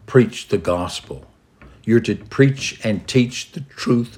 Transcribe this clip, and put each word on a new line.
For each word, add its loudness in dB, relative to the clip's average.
preach 2
the -2
gospel -6
You're 6
to -2
preach 0
and -4
teach -2
the -12
truth -4